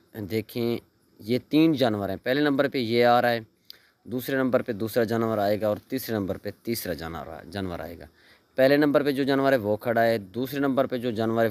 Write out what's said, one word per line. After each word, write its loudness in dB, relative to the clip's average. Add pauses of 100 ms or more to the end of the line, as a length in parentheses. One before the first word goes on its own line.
(160)
देखें। -4 (420)
ये 0
तीन 4
जानवर 0
हैं, -6
पहले -2
नंबर 2
पे -4
ये 2
आ 6
रहा 2
है, -2 (600)
दूसरे -4
नंबर 2
पे -6
दूसरा -2
जानवर 0
आएगा 0
और -2 (100)
तीसरे -6
नंबर -4
पे -12 (120)
तीसरा -6
जानवर, -12
जानवर -8
आएगा। -14 (500)
पहले 6
नंबर 4
पे 0
जो -2
जानवर 2
है 4
वो 0
खड़ा 0
है, 2 (140)
दूसरे -6
नंबर 0
पे -4
जो -4
जानवर 0
है 0